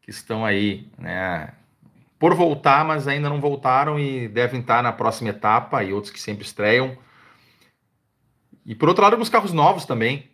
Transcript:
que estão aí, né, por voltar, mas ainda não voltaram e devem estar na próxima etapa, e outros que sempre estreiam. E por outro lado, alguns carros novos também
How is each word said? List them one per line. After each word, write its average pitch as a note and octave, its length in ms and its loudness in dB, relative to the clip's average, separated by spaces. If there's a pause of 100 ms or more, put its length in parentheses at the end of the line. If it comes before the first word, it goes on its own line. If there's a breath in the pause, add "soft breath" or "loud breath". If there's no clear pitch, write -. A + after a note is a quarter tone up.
que - 80 -20
estão A2+ 340 -6
aí, G2+ 520 -2
né, F2 560 -8 (640)
por E3+ 180 4
voltar, D3+ 500 2
mas D3+ 240 -4
ainda C#3+ 200 -2
não D3 120 -4
voltaram C#3 580 0
e C3 300 -4
devem A#2+ 320 -2
estar A#2+ 220 2
na A#2+ 100 0
próxima A2+ 380 -2
etapa, A2 520 0
e F#2+ 100 -4
outros G#2 200 -8
que - 80 -18
sempre G2+ 240 -10
estreiam. B2 520 0 (1700 soft breath)
E A2+ 80 -10
por C3 120 0
outro F3+ 160 4
lado, G#3 120 8
alguns A3+ 160 -4
carros G#3 200 2
novos E3+ 360 2
também B2+ 480 -4